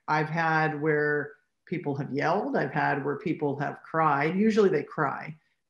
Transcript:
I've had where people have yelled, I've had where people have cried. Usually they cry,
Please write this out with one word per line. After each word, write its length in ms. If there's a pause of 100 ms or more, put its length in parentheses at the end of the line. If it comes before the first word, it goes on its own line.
I've 220
had 500
where 520 (340)
people 300
have 160
yelled, 460
I've 140
had 320
where 140
people 420
have 200 (100)
cried. 460
Usually 340
they 140
cry, 520 (340)